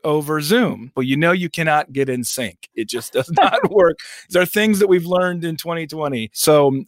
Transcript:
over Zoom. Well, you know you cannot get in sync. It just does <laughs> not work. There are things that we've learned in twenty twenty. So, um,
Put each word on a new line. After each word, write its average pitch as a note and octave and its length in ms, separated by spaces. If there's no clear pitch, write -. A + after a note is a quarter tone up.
over D3+ 360
Zoom. D3 540
Well, C3 80
you C3 140
know E3+ 160
you F3+ 180
cannot D3+ 420
get C3+ 160
in B2+ 140
sync. A2 540
It A2+ 120
just - 240
does B2+ 200
<laughs> G4 80
not A3+ 280
work. F3 300
There F3 100
are F3+ 60
things G#3 320
that G3+ 80
we've F3+ 180
learned F3+ 400
in E3 120
twenty E3 320
twenty. C#3+ 440
So, D3 360
um, C3+ 180